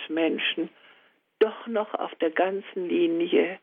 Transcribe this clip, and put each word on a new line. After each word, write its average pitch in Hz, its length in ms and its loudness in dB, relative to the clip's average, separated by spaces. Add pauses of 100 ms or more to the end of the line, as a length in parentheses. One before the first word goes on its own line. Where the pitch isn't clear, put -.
Menschen 160 600 0 (720)
doch 214 260 2
noch 214 280 -2
auf - 220 -6
der 165 140 0
ganzen 185 580 -2
Linie 170 760 2